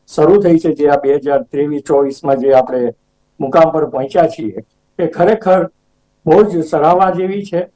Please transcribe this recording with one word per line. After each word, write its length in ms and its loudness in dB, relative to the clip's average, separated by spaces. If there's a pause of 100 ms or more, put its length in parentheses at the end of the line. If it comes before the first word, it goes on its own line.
(140)
શરૂ 260 4
થઈ 180 2
છે, 160 -2
જે 140 0
આ 80 4
બે 180 0
હજાર 280 -2
ત્રેવીસ 440 -6
ચોવીસમાં 500 0
જે 160 0
આપણે 400 0 (480)
મુકામ 300 2
પર 160 -2
પહોંચ્યા 400 -2
છીએ, 280 -8 (440)
એ 80 -2
ખરેખર 640 0 (580)
બહુ 160 4
જ 220 0
સરાહવા 460 2
જેવી 340 -6
છે. 320 -6